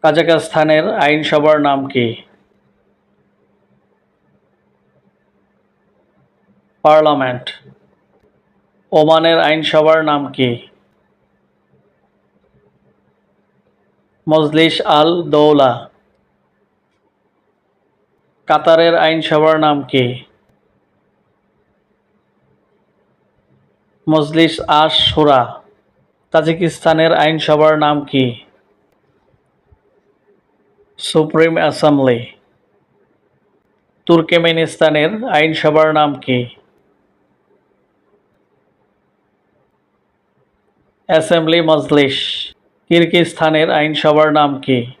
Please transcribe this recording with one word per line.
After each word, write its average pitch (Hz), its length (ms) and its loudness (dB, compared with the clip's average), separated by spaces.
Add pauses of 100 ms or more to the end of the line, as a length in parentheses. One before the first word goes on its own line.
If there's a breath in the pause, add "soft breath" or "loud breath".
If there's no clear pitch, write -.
কাজাখস্তানের 156 960 0
আইনসভার 151 640 2
নাম 139 280 -2
কি? 120 340 -4 (4000)
পার্লামেন্ট। 139 920 -2 (1200)
ওমানের 160 480 2
আইনসভার 156 640 0
নাম 143 280 -4
কি? 120 360 -4 (3500)
মজলিস 156 540 0
আল 165 480 0
দৌলা। 147 600 2 (2500)
কাতারের 165 520 2
আইনসভার 160 640 0
নাম 147 220 0
কি? 127 420 -4 (3750)
মজলিস 156 520 0
আশ 151 540 0
শুরা। 139 500 0 (680)
তাজিকিস্তানের 160 840 0
আইনসভার 156 640 0
নাম 147 260 -2
কি? 131 400 -4 (2500)
সুপ্রিম 160 560 0
অ্যাসেম্বলি। 139 720 0 (1800)
তুর্কমেনিস্তানের 165 1160 0
আইনসভার 156 680 0
নাম 147 280 0
কি? 123 260 -4 (4000)
অ্যাসেম্বলি 160 540 0
মজলিস। 147 560 0 (720)
কিরগিজস্তানের 165 840 0
আইনসভার 151 640 0
নাম 143 280 0
কি? 123 400 -4